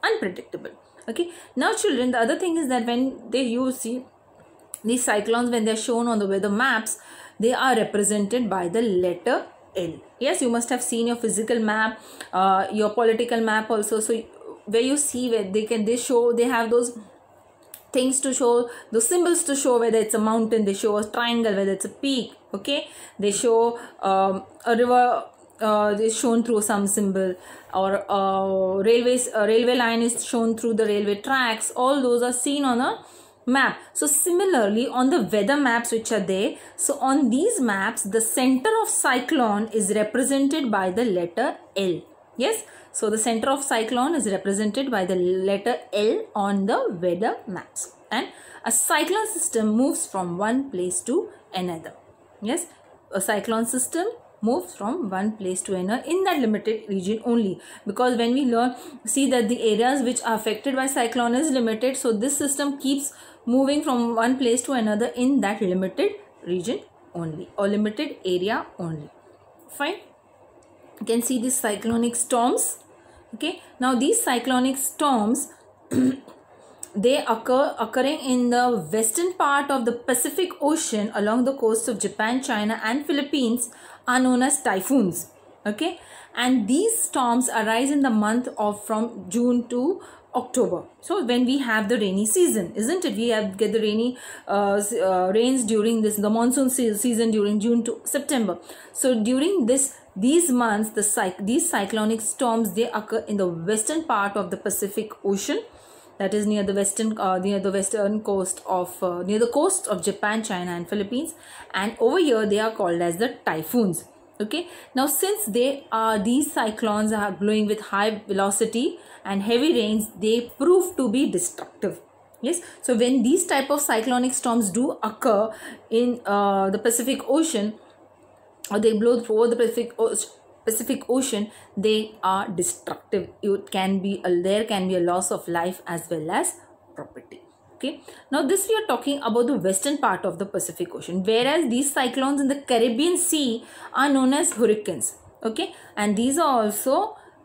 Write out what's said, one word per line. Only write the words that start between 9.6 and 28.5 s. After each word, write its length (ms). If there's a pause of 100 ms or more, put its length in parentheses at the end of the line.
L. 240 (200)
Yes, 200
you 80
must 220
have 120
seen 260
your 80
physical 420
map, 420 (320)
uh, 400
your 180
political 500
map 300
also. 300
So 140 (520)
where 160
you 140
see 340
where 140
they 200
can, 200
they 120
show, 360
they 120
have 260
those 260 (960)
things 280
to 140
show, 360 (220)
the 80
symbols 440
to 120
show 240
whether 180
it's 160
a 40
mountain, 460
they 100
show 240
a 60
triangle, 500
whether 180
it's 140
a 20
peak, 440 (200)
okay, 360 (300)
they 140
show, 460 (240)
um, 420 (220)
a 100
river, 480 (360)
uh, 380
is 180
shown 280
through 180
some 240
symbol, 480 (400)
or, 340
uh, 720